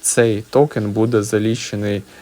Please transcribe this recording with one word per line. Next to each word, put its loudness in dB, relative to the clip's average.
цей 2
токен 2
буде 2
залічений -2